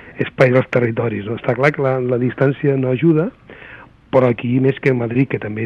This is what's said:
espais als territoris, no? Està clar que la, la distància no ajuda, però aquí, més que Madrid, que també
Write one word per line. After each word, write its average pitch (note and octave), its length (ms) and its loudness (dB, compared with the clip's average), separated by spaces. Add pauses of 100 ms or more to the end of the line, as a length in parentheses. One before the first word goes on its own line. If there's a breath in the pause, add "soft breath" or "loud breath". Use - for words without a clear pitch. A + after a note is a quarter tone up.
(220 loud breath)
espais B2+ 340 2
als B2+ 160 2
territoris, A2+ 540 -2
no? A2+ 160 -6
Està A#2+ 160 -2
clar C#3+ 180 0
que D3 80 -4
la, C3 160 0
la B2 220 -2
distància C3+ 580 0
no B2+ 140 0
ajuda, D#3+ 380 2 (840 loud breath)
però B2+ 160 6
aquí, A#2+ 340 0
més C3+ 160 2
que C#3 140 2
Madrid, A#2+ 380 0
que - 100 -4
també A2 240 -6